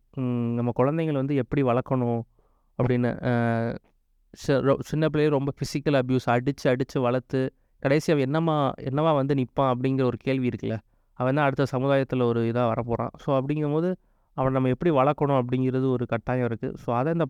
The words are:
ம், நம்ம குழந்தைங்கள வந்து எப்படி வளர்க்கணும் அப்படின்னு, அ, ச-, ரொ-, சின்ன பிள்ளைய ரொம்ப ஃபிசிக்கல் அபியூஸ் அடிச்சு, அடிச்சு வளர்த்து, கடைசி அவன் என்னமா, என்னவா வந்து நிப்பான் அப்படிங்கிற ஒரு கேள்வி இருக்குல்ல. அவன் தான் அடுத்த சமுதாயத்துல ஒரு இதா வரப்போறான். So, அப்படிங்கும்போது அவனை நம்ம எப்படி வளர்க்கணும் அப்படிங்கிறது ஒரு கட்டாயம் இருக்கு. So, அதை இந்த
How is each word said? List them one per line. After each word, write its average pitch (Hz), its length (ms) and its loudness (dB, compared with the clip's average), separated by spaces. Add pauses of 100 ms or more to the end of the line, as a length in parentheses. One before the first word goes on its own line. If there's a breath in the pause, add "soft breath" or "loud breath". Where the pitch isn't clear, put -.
(140)
ம், 120 400 -2
நம்ம 120 240 0
குழந்தைங்கள 156 340 0
வந்து 139 220 -2
எப்படி 139 280 0
வளர்க்கணும் 123 580 0 (640)
அப்படின்னு, 123 420 0
அ, 123 60 0 (1160)
ச-, 139 140 2
ரொ-, 135 200 2
சின்ன 156 260 -2
பிள்ளைய 151 220 2
ரொம்ப 139 300 0
ஃபிசிக்கல் 139 440 0
அபியூஸ் 127 240 0
அடிச்சு, 123 380 0
அடிச்சு 135 360 0
வளர்த்து, 131 540 -2 (240)
கடைசி 151 340 2
அவன் 143 120 2
என்னமா, 151 560 0
என்னவா 151 340 0
வந்து 139 200 0
நிப்பான் 135 380 0
அப்படிங்கிற 131 300 0
ஒரு 120 140 0
கேள்வி 131 320 -2
இருக்குல்ல. 110 300 -4 (360)
அவன் 131 200 0
தான் 151 100 2
அடுத்த 135 340 0
சமுதாயத்துல 135 440 0
ஒரு 117 180 2
இதா 117 320 0
வரப்போறான். 117 360 -4 (100)
So, 135 240 0
அப்படிங்கும்போது 151 520 -2 (380)
அவனை 131 200 0
நம்ம 131 160 2
எப்படி 170 220 2
வளர்க்கணும் 143 520 2
அப்படிங்கிறது 131 480 0
ஒரு 123 160 -2
கட்டாயம் 123 380 -2
இருக்கு. 117 320 -4
So, 120 200 -4
அதை 139 160 0
இந்த 165 160 0